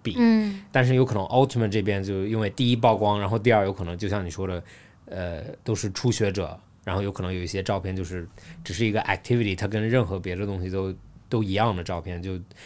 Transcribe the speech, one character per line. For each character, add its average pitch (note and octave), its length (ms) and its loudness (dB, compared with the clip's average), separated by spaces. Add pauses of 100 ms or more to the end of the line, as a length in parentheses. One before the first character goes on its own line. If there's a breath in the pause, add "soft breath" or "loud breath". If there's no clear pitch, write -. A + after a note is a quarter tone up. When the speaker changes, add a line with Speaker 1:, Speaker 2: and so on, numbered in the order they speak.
Speaker 1:
比。 - 160 -4
Speaker 2:
嗯。 G#3+ 540 4
Speaker 1:
但 B2+ 120 4
是 B2+ 120 4
有 B2+ 100 6
可 - 80 -2
能 G2 120 0
Ultimate B2 440 2
这 G2+ 140 0
边 G2 200 0
就 F#2+ 220 -2
因 A2 140 -2
为 G#2 100 0
第 A#2+ 220 2
一 B2 40 4
曝 A2+ 200 4
光， G#2 240 2
然 G2+ 100 -2
后 A2+ 80 2
第 A2+ 160 4
二 G#2 120 4
有 G2 60 0
可 F#2+ 120 -6
能 F2 120 -4
就 F#2+ 140 -4
像 G2 160 -2
你 F2 60 -8
说 F#2+ 160 -6
的， F2 160 -4 (420 soft breath)
呃， F2 380 -8 (200)
都 A2 120 -2
是 G2 160 -4
初 A#2+ 200 0
学 G#2+ 200 2
者， F2 260 -4 (260)
然 F#2 120 -2
后 G2+ 60 0
有 G2 100 -2
可 F#2+ 100 -6
能 F#2 100 -4
有 F#2 80 -4
一 F2+ 60 -6
些 F#2+ 160 -4
照 G2 180 -2
片 F#2 160 -4
就 F#2 80 -4
是 F2 240 -8 (360 loud breath)
只 - 100 -8
是 A2 120 0
一 A2 60 2
个 G#2+ 100 2
activity， G#2 540 2
它 G#2 120 -2
跟 G#2+ 200 0
任 B2 180 4
何 F#2 140 -4
别 F2+ 160 -6
的 G2+ 100 -4
东 G2 160 -4
西 F#2 80 -4
都， F#2+ 240 -2 (360)
都 A2 140 2
一 F#2+ 100 -2
样 G#2+ 220 2
的 F2 80 -4
照 E2+ 180 -4
片， F2 200 -8
就 F#2 180 -6 (260 soft breath)